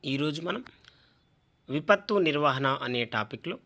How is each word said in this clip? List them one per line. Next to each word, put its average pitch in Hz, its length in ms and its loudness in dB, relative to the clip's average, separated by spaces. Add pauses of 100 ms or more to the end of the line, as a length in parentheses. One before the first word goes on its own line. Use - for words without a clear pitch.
ఈరోజు 147 360 -2
మనం 190 220 -4 (1040)
విపత్తు 196 440 2
నిర్వహణ 147 540 4
అనే 123 380 0
టాపిక్లో 113 600 -4